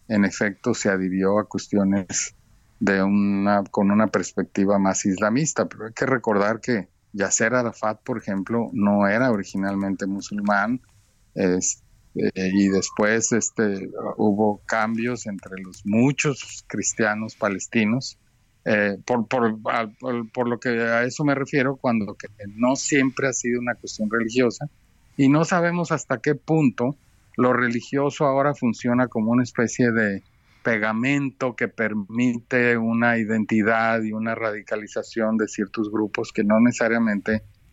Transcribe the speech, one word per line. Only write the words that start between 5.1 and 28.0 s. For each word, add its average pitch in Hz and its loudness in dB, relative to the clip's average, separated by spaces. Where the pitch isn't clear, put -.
Pero 110 -10
hay 113 -14
que 147 -4
recordar 110 0
que 110 -2
Yasser 110 0
Arafat, 110 -2
por 120 -6
ejemplo, 104 -4
no 101 2
era 117 2
originalmente 98 -2
musulmán, 101 -2
es-, 90 0
eh, 95 -2
y 98 6
después, 107 0
este, 101 -2
hubo 104 2
cambios 113 -2
entre 95 -10
los 92 -18
muchos 127 0
cristianos 107 -2
palestinos, 107 -2
eh, 104 0
por, 117 0
por, 113 0
al, 113 -4
por, 120 -6
por 123 -2
lo 120 -2
que 127 -4
a 117 0
eso 127 -4
me 143 2
refiero, 135 0
cuando 110 -2
que - -16
no 120 0
siempre 135 0
ha 123 -2
sido 120 -2
una 120 -4
cuestión 107 -6
religiosa, 117 0
y 139 4
no 151 6
sabemos 170 0
hasta 131 -2
qué 147 0
punto 147 2
lo 123 4
religioso 123 0